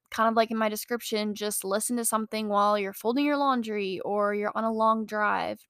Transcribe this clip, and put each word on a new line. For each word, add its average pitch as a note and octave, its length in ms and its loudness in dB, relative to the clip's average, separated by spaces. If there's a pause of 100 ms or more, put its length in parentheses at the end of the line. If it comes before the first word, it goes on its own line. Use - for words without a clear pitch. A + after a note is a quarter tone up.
kind A3+ 200 2
of A3+ 60 2
like A3+ 140 4
in A3+ 80 -4
my A3 100 2
description, G#3+ 680 -4
just G#3 280 -4
listen G#3 340 0
to A#3 80 -2
something A3 440 -2
while G#3 260 4
you're G3 160 -2
folding A#3+ 320 0
your D4 140 2
laundry A3 640 0
or G3+ 340 0
you're G#3 240 -2
on G#3+ 60 -2
a A3+ 100 0
long A3 320 2
drive. G3+ 640 -2